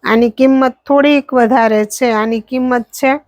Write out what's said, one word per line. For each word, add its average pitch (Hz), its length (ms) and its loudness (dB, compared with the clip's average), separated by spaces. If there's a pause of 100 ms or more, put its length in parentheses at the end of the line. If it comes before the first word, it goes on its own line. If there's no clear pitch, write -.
આની 226 360 0
કિંમત 262 360 2 (120)
થોડીક 285 400 2 (100)
વધારે 226 440 2 (140)
છે, 254 180 -2
આની 220 360 -4
કિંમત 254 380 -2 (120)
છે 269 120 0 (160)